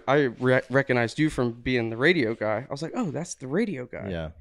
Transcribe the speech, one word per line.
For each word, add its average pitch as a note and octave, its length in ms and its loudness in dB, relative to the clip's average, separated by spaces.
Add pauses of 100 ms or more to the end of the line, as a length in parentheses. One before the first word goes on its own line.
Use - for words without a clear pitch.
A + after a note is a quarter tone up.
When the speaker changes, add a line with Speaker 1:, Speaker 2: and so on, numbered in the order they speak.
Speaker 1:
I C3+ 80 4 (240)
re-, B2+ 300 4
recognized B2 480 2
you D3+ 100 4
from B2 240 0
being A#2+ 380 -2
the A2+ 80 -6
radio C3+ 360 2
guy. G#2+ 340 -2
I - 40 -8
was C#3 100 -8
like, E3 120 -8
"Oh, A3+ 160 -4
that's C#3 240 -8
the C#3 120 -14
radio D#3 380 -2
guy." G2 260 -10
Speaker 2:
Yeah. D#2+ 200 -4 (100)